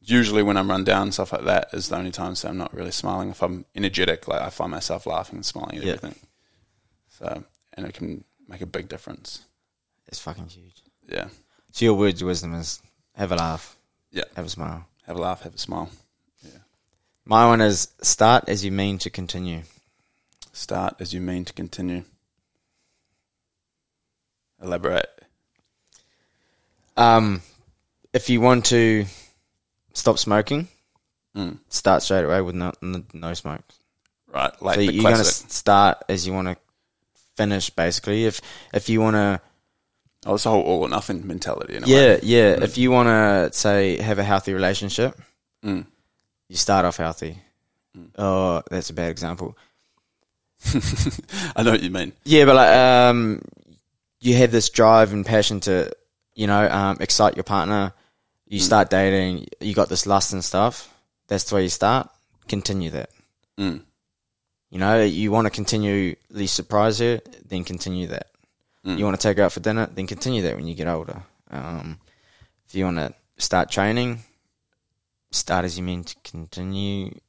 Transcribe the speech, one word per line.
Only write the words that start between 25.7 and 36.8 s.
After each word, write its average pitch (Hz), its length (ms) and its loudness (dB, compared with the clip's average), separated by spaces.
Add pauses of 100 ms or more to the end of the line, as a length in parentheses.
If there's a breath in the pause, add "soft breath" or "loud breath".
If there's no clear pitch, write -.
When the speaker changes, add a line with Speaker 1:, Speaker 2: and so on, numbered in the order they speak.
Speaker 2:
Um, 110 440 4 (720 soft breath)
if - 160 -2
you 120 120 4
want 123 260 4
to 113 380 2 (880 loud breath)
stop - 240 2
smoking, 113 500 0 (680)
Speaker 1:
Mm. 95 240 -10 (100)
Speaker 2:
start - 340 2
straight 95 220 0
away 90 160 0
with 87 140 -6
no, 90 260 -6
n-, 92 320 -10
no 82 220 -10
smoke. 73 260 -12 (680)
Speaker 1:
Right, 67 240 -4 (100)
like - 140 -2
Speaker 2:
So 104 100 0
Speaker 1:
the 92 80 0
Speaker 2:
you're 107 100 0
gonna 113 120 6
Speaker 1:
classic. - 300 0
Speaker 2:
s-, - 100 -12
start 101 540 4
as 92 180 -2
you 92 60 -4
wanna 92 240 -4 (800)